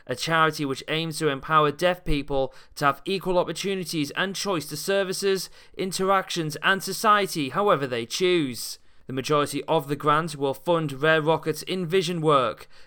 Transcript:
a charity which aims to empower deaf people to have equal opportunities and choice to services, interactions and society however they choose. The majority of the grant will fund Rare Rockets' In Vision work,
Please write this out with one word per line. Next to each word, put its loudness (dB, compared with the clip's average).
a -4
charity 0
which -4
aims -2
to 2
empower 2
deaf 0
people 0
to 0
have 0
equal 0
opportunities -2
and -2
choice -2
to -10
services, 0
interactions 0
and 2
society 2
however 2
they -2
choose. 0
The -10
majority 0
of 0
the -2
grant 0
will -2
fund -2
Rare 4
Rockets' 0
In -4
Vision 0
work, 2